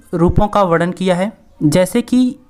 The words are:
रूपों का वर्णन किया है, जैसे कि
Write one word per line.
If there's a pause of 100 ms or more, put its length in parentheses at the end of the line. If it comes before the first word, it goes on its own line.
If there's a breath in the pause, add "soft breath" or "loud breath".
(140)
रूपों
का
वर्णन
किया
है, (320)
जैसे
कि (140)